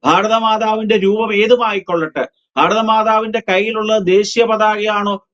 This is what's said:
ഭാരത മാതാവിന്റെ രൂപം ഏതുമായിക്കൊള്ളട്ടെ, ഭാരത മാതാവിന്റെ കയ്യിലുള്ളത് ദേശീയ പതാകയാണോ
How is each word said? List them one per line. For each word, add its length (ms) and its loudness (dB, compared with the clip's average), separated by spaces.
ഭാരത 300 2
മാതാവിന്റെ 680 0
രൂപം 300 0
ഏതുമായിക്കൊള്ളട്ടെ, 880 0
ഭാരത 240 2
മാതാവിന്റെ 580 0
കയ്യിലുള്ളത് 580 0
ദേശീയ 380 2
പതാകയാണോ 680 -2